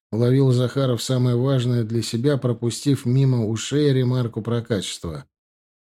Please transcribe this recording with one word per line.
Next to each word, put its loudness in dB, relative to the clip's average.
уловил 4
Захаров 0
самое 0
важное 0
для -4
себя, 0
пропустив -2
мимо 2
ушей 0
ремарку 0
про -2
качество. -6